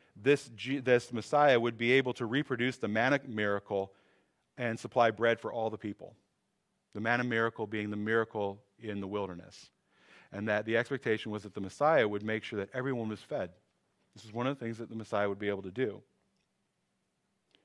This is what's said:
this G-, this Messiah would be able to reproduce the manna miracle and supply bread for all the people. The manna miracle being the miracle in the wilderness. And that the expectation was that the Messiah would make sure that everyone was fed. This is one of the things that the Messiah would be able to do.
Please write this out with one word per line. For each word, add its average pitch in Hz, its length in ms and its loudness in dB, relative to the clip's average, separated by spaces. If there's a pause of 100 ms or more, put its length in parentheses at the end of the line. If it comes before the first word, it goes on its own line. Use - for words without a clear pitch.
(160)
this 131 400 2
G-, 123 240 -4
this 123 320 4
Messiah 131 480 4
would 117 180 0
be 117 160 4
able 131 200 4
to 120 140 -6
reproduce 123 500 -2
the 110 100 -4
manna 117 400 2
miracle 101 640 -2 (640)
and 117 240 -4
supply 117 300 4
bread 113 300 2
for 110 120 -6
all 113 200 -4
the 107 80 -8
people. 98 360 -10 (760)
The 104 80 -8
manna 120 220 2
miracle 117 420 0
being 104 240 -4
the 104 80 -4
miracle 107 640 -2 (180)
in 104 220 -6
the 95 60 -6
wilderness. 95 640 -8 (600)
And 104 160 -6
that 107 200 2
the 113 100 2
expectation 117 540 -2
was 104 100 -4
that 98 140 -16
the 104 60 -6
Messiah 135 460 4
would 104 140 -2
make 110 220 -4
sure 107 160 -6
that 98 120 -4
everyone 127 380 -4
was 107 120 -8
fed. 110 280 -6 (640)
This - 120 -20
is 110 60 -20
one 120 140 -2
of 139 140 -2
the - 40 -10
things 113 140 -6
that 113 120 -10
the - 60 -10
Messiah 104 320 0
would 98 120 -2
be 101 100 -2
able 98 140 -2
to 95 80 -8
do. 107 320 -4 (1600)